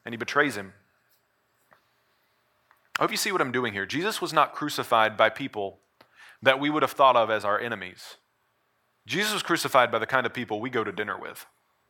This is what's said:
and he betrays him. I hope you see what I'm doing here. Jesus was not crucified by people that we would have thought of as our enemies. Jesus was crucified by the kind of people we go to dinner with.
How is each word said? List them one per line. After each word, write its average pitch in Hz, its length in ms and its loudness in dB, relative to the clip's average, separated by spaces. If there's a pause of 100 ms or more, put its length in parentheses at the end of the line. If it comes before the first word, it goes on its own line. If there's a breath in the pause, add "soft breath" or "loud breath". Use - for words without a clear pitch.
and 113 80 -10
he 120 40 -10
betrays 131 400 0
him. 95 160 -12 (2250)
I - 40 2
hope 170 80 0
you 220 60 -6
see 208 160 -2
what 180 80 0
I'm 131 120 0
doing 123 200 0
here. 98 140 -4
Jesus 175 340 -4
was 160 120 -6
not 151 220 2
crucified 117 640 0
by 110 140 4
people 107 500 -10 (600 soft breath)
that 131 180 4
we 147 100 0
would 151 120 0
have 127 100 0
thought 131 240 6
of 110 140 4
as 104 140 0
our 104 140 0
enemies. 101 580 -10 (880)
Jesus 196 260 -2
was 196 100 -2
crucified 131 480 2
by 117 80 0
the 110 80 -2
kind 127 200 0
of 107 80 -4
people 110 260 -6
we 127 100 -8
go 117 140 -2
to 101 80 -6
dinner 104 260 -6
with. - 280 -14 (440)